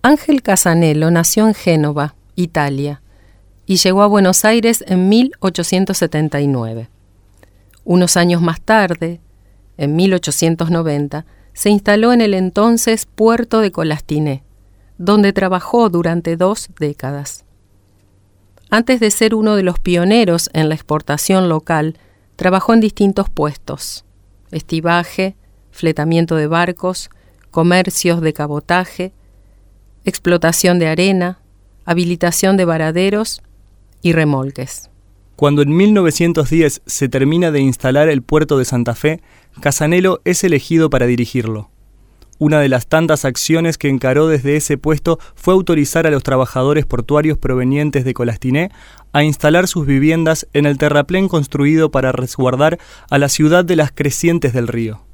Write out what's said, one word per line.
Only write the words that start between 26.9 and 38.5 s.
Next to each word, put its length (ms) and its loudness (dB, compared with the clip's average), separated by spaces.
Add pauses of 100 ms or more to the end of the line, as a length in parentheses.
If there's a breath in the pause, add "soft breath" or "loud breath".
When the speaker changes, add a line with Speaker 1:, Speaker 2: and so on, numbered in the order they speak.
Speaker 1:
comercios 680 0
de 100 0
cabotaje, 800 -4 (960)
explotación 760 0
de 80 0
arena, 520 0 (440)
habilitación 720 0
de 80 2
varaderos 800 -2 (600)
y 120 0
remolques. 760 -4 (460)
Speaker 2:
Cuando 280 2
en 120 2
mil 180 4
novecientos 560 2
diez 360 2
se 240 -4
termina 420 0
de 80 0
instalar 480 2
el 140 0
puerto 360 0